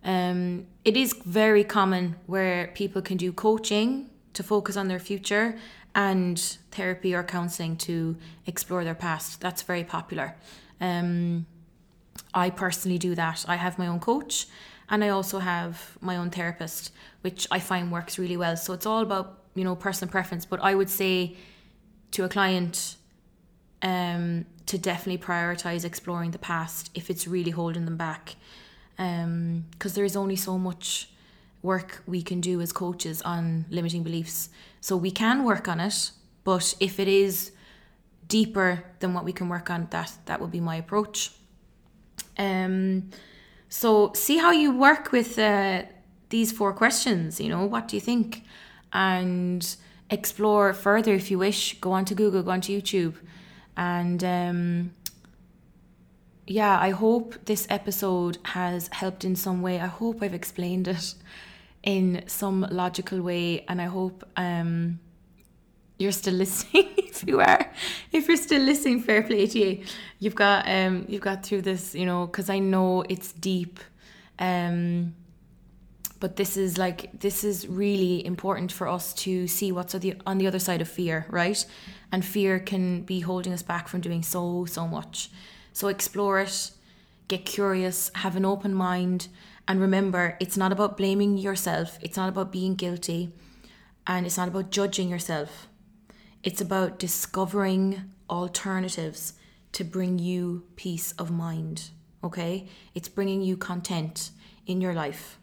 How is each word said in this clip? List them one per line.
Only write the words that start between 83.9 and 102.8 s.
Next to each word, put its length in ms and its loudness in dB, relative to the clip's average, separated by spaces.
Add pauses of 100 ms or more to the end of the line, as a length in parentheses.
doing 220 -2
so, 420 -2
so 220 -6
much. 440 -8 (420)
So 140 -2
explore 520 0
it, 320 -4 (560)
get 180 -2
curious, 720 0
have 200 -2
an 100 2
open 280 0
mind, 540 0 (400)
and 140 2
remember, 580 2
it's 180 -2
not 140 2
about 260 0
blaming 400 2
yourself, 640 -2
it's 160 -8
not 120 0
about 220 -4
being 240 0
guilty, 560 -4 (760)
and 200 0
it's 120 -4
not 100 0
about 240 -4
judging 380 0
yourself. 580 -6 (760)
It's 200 -4
about 360 0
discovering 1120 0 (180)
alternatives 1040 -4 (400)
to 100 -4
bring 340 0
you 460 -2 (140)
peace 360 -6
of 160 -8
mind, 600 -4 (340)
okay? 440 -4 (280)